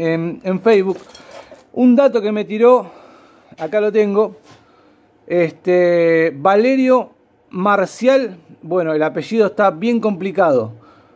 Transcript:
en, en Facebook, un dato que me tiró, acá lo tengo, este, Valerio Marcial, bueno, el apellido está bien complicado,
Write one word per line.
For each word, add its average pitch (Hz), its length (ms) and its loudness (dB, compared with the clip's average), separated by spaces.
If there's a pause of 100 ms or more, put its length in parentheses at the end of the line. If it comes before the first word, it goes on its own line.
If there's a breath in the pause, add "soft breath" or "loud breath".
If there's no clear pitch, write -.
(140)
en, 165 300 -6
en 190 160 -4
Facebook, 196 380 0 (760 loud breath)
un 247 240 4
dato 240 260 2
que 202 100 -4
me 208 140 -4
tiró, 214 460 2 (640 loud breath)
acá 165 240 -4
lo 208 100 0
tengo, 208 440 0 (920 soft breath)
este, 170 1080 0
Valerio 233 760 2 (400)
Marcial, 202 880 0 (240)
bueno, 165 320 -2
el 151 80 0
apellido 170 460 -2
está 196 240 0
bien 226 280 -2
complicado, 175 720 -2 (420 soft breath)